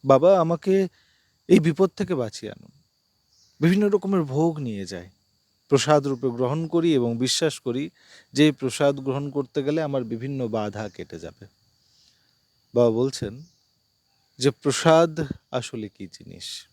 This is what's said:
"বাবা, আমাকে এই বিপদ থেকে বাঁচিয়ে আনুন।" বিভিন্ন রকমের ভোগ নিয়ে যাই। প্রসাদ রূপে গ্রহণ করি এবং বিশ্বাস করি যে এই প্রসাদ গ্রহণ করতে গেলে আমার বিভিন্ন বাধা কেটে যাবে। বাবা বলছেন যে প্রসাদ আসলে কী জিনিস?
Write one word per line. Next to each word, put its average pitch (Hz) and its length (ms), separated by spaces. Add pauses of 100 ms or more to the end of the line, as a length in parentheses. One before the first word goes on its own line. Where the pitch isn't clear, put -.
"বাবা, 135 260 (100)
আমাকে 170 340 (720)
এই 175 120
বিপদ 170 360
থেকে 185 180
বাঁচিয়ে 113 400
আনুন।" - 180 (880)
বিভিন্ন 190 280
রকমের 196 360
ভোগ 151 340
নিয়ে 107 280
যাই। 90 220 (640)
প্রসাদ 147 360
রূপে 135 240
গ্রহণ 127 380
করি 165 260
এবং 120 240
বিশ্বাস 131 400
করি 131 260 (500)
যে 139 100
এই 151 160
প্রসাদ 139 400
গ্রহণ 135 300
করতে 139 320
গেলে 151 200
আমার 139 220
বিভিন্ন 123 440
বাধা 107 400
কেটে 87 300
যাবে। 80 260 (1300)
বাবা 120 260
বলছেন 123 320 (1040)
যে 131 120
প্রসাদ 160 640 (380)
আসলে 117 380
কী - 240
জিনিস? - 340 (260)